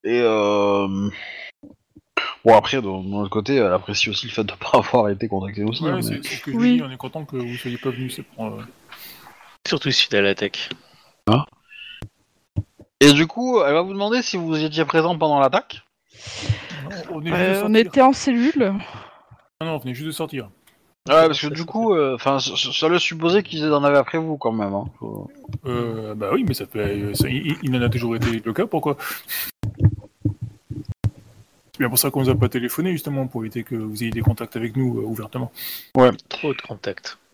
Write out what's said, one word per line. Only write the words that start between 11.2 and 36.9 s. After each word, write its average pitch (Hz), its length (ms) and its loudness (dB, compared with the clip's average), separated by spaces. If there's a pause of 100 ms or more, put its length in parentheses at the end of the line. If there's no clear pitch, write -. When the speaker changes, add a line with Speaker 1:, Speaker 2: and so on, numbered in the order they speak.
Speaker 1:
Hein ? - 160 4 (1500)
Et 147 140 10
du 156 160 4
coup, 247 340 0
elle 143 120 4
va 170 80 4
vous 190 100 -4
demander 214 300 0
si 208 140 -6
vous 165 240 -2
étiez 156 240 0
présent 165 320 2
pendant 151 220 2
l'attaque. 139 440 0 (1080)
Speaker 2:
Non, 196 60 -10 (140)
on 160 100 -8
venait 165 100 -6
juste 185 100 0
de 185 40 4
Speaker 3:
Euh, 190 100 2
on 196 80 0
Speaker 2:
sortir. 220 240 6
Speaker 3:
était - 160 4
en 262 100 10
cellule. 240 640 2 (840)
Speaker 2:
Non, 160 60 -4
non, 160 80 -4
on 147 40 -4
venait 127 160 -6
juste 147 140 -10
de 151 40 -8
sortir. 147 320 -6 (640)
Speaker 1:
Ouais, 160 180 10
parce 156 140 2
que 151 80 -4
Speaker 4:
Ça, - 20 -2
Speaker 1:
du 151 100 -8
Speaker 4:
ça 170 40 -6
Speaker 1:
coup, 220 300 2
Speaker 4:
fait 160 60 4
Speaker 1:
euh, 131 180 2
'fin, 139 220 2
ça, 123 160 -4
ça - 320 0
laisse 175 140 2
supposer 170 420 0
qu'ils 156 280 -6
en 143 120 2
avaient 143 140 6
après 151 200 0
vous, 160 180 -4
quand 120 160 -2
même, 101 220 -2
hein. 101 100 -4 (140)
Faut 107 320 -10 (360)
Speaker 2:
Euh, 113 480 -6
bah 104 180 -4
oui, 269 140 0
mais 131 80 0
ça 98 120 -8
peut, 104 480 -4
ça, - 140 0
il, 139 340 -2
il 127 140 -2
en 120 60 2
a 120 60 2
toujours 117 280 -2
été 117 280 -2
le 113 80 -4
cas, 190 140 -2
pourquoi ? 147 300 -2 (2750)
C'est - 60 -20
bien 127 100 2
pour - 100 0
ça 139 120 2
qu'on 135 120 0
vous 131 80 4
a 127 60 6
pas 110 120 4
téléphoné, 143 440 -2
justement, 139 340 -4
pour 123 160 -6
éviter 110 220 -8
que 123 100 -8
vous 107 280 -6
ayez 117 100 -2
des 113 80 -4
contacts 107 360 0
avec 113 200 -4
nous, 127 220 0
euh, 110 40 -4
ouvertement. 113 480 -8 (460)
Speaker 1:
Ouais. 127 140 10 (180)
Speaker 4:
Trop - 240 -4
de - 80 -6
contacts. - 580 -10 (160)